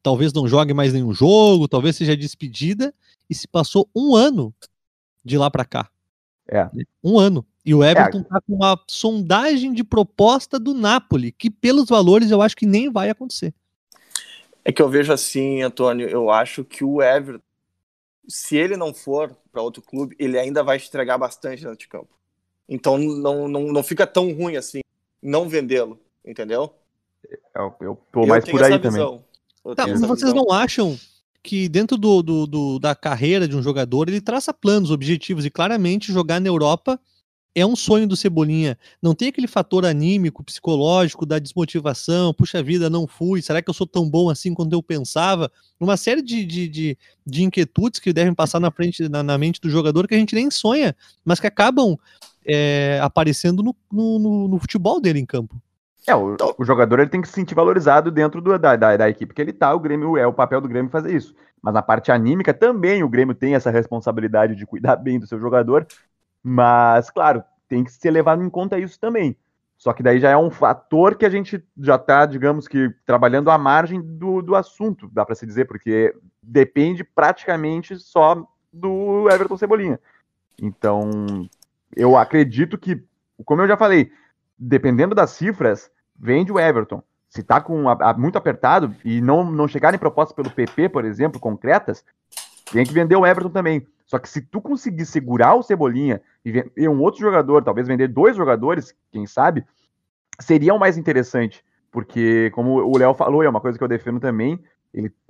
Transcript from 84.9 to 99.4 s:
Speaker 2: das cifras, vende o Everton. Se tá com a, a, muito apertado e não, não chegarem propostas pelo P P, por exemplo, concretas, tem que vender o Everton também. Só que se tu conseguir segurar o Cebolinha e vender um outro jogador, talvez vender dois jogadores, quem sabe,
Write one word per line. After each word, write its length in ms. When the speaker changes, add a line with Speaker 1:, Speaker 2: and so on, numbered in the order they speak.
Speaker 2:
das 140
cifras, 600
vende 320
o 80
Everton. 420
Se 120
tá 200
com 260
a, 60
a, 200
muito 240
apertado 560
e 160
não, 280
não 160
chegarem 320
propostas 380
pelo 160
P 140
P, 240
por 160
exemplo, 340
concretas, 640
tem 140
que 100
vender 220
o 100
Everton 240
também. 380
Só 140
que 100
se 120
tu 200
conseguir 440
segurar 500
o 80
Cebolinha 580
e 60
vender 360
um 140
outro 180
jogador, 440
talvez 240
vender 200
dois 280
jogadores, 580
quem 140
sabe, 400